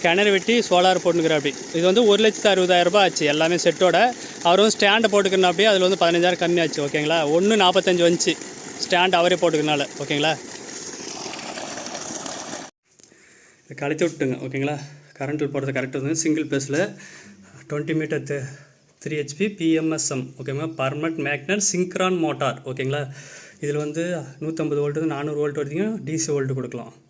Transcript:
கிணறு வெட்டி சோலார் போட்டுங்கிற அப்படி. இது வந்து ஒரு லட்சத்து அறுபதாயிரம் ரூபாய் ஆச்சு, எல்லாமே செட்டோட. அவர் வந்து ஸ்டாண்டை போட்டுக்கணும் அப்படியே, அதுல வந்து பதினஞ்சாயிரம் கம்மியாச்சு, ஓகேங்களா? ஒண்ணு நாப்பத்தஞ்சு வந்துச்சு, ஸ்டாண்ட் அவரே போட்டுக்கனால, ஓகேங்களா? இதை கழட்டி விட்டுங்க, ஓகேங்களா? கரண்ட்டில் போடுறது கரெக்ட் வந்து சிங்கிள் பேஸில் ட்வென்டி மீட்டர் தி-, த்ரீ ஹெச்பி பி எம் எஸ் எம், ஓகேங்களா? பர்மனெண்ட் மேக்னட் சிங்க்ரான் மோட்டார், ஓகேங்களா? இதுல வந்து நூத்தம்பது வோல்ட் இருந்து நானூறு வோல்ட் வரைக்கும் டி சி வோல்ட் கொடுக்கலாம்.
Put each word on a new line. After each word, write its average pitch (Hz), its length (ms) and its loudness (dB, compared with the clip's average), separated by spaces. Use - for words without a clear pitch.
கிணறு 185 320 4
வெட்டி 190 180 2
சோலார் 180 360 4
போட்டுங்கிற 165 340 2
அப்படி. 143 140 0
இது 165 120 0
வந்து 220 220 4
ஒரு 202 120 6
லட்சத்து 214 280 2
அறுபதாயிரம் 180 380 4
ரூபாய் 196 180 6
ஆச்சு, 165 160 -2
எல்லாமே 165 300 2
செட்டோட. 170 340 4
அவர் 185 140 6
வந்து 214 140 4
ஸ்டாண்டை 208 380 4
போட்டுக்கணும் 190 360 4
அப்படியே, 185 220 2
அதுல 185 160 4
வந்து 190 160 2
பதினஞ்சாயிரம் 175 400 4
கம்மியாச்சு, 170 420 0
ஓகேங்களா? 151 320 0
ஒண்ணு 196 280 4
நாப்பத்தஞ்சு 180 420 4
வந்துச்சு, 175 280 2
ஸ்டாண்ட் 180 340 4
அவரே 175 220 4
போட்டுக்கனால, 151 440 0
ஓகேங்களா? 147 280 0
இதை 139 160 -18
கழட்டி 151 260 -2
விட்டுங்க, 135 380 -2
ஓகேங்களா? 135 300 -4
கரண்ட்டில் 143 340 -4
போடுறது 135 240 -4
கரெக்ட் 131 220 -6
வந்து 147 240 -4
சிங்கிள் 151 300 -2
பேஸில் 139 280 -2
ட்வென்டி 147 300 -4
மீட்டர் 156 320 -4
தி-, 143 100 -4
த்ரீ 147 180 -6
ஹெச்பி 147 260 -4
பி 165 100 0
எம் 160 160 -2
எஸ் - 180 -2
எம், 127 100 -4
ஓகேங்களா? 143 300 -6
பர்மனெண்ட் 151 460 -4
மேக்னட் 147 420 -2
சிங்க்ரான் 185 560 0
மோட்டார், 135 340 -2
ஓகேங்களா? 135 320 -4
இதுல 147 220 -2
வந்து 160 180 -4
நூத்தம்பது 156 380 -2
வோல்ட் 147 160 -2
இருந்து 156 180 -2
நானூறு 147 260 -4
வோல்ட் 147 200 -2
வரைக்கும் 175 340 -4
டி 156 100 -6
சி - 100 -6
வோல்ட் 135 220 -2
கொடுக்கலாம். 123 360 -10